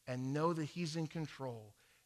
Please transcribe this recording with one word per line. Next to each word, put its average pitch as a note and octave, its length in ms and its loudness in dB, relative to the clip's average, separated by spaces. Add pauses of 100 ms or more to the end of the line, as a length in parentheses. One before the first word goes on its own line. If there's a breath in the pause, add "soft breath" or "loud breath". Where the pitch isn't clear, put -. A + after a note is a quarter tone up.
and B2+ 260 0
know D#3+ 200 6
that D#3+ 100 2
he's D#3+ 320 -2
in D#3+ 120 2
control B2+ 640 -4 (320 soft breath)